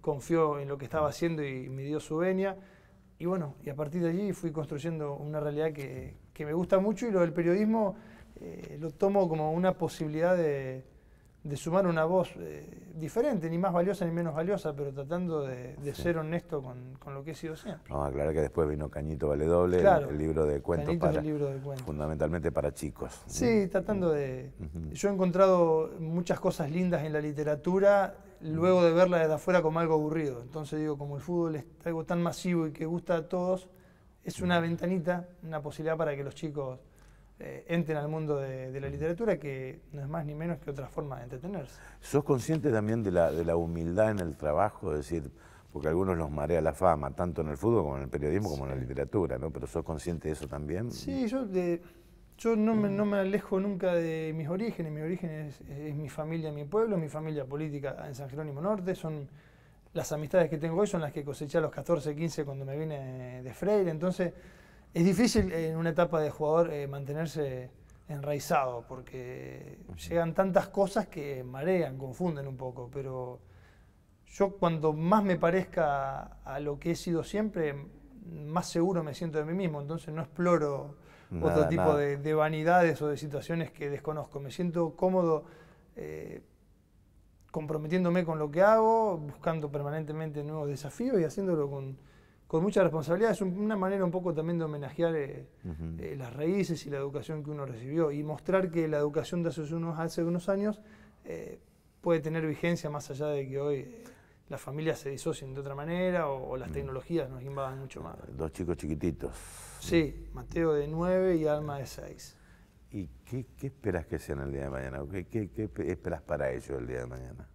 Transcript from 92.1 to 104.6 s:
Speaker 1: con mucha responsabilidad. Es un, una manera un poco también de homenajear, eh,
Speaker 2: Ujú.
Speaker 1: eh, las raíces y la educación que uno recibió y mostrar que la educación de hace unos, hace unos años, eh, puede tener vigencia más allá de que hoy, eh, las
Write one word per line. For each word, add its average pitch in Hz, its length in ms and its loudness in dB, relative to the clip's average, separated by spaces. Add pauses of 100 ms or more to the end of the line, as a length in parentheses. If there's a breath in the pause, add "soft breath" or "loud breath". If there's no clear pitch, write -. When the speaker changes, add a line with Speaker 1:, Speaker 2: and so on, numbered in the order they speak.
Speaker 1:
con 160 160 2
mucha 196 200 4
responsabilidad. 165 480 2
Es 196 100 0
un, 185 160 0
una 214 180 0
manera 190 300 2
un 175 60 2
poco 180 220 -2
también 165 260 0
de 160 60 0
homenajear, 151 500 0
eh, 135 320 -4 (160)
Speaker 2:
Ujú. 82 360 -6
Speaker 1:
eh, - 180 -8
las 120 160 -10
raíces 165 520 0
y 151 40 -8
la 143 80 -4
educación 143 460 -6
que 147 80 -8
uno 147 140 -6
recibió 135 460 0
y 147 120 -4
mostrar 180 480 0
que 165 160 2
la 151 100 2
educación 151 460 0
de 165 60 2
hace 156 120 -4 (120)
unos, 165 260 -4
hace 165 240 -2
unos 175 260 0
años, 208 300 0 (440 loud breath)
eh, - 360 -10 (420)
puede 170 180 4
tener 160 260 -2
vigencia 165 440 0
más 147 200 -8
allá 147 180 -4
de 143 200 -2
que 135 120 -4
hoy, 143 180 0
eh, 233 260 -12 (440 loud breath)
las 139 140 -10